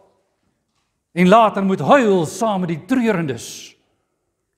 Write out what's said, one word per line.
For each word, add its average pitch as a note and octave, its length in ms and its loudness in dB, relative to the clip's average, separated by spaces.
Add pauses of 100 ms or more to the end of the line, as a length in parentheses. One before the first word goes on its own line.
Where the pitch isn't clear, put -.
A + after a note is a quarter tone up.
(1120)
en F3+ 160 2
later G#3 360 4
moet F#3+ 160 -2
huil G3 460 2
saam G#3 340 -4
met F3+ 80 -4
die D#3+ 180 -8
treurendes, F#3+ 920 -4 (800)